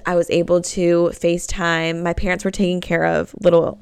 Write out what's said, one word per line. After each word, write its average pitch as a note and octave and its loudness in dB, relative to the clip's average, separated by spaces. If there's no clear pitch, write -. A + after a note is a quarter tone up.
I F3+ 0
was E3+ 2
able E3+ 2
to E3+ 2
FaceTime. E3+ -2
My F3 -2
parents F#3 -2
were G3 -2
taking F3+ -2
care E3 -2
of E3 -2
little, E3+ 2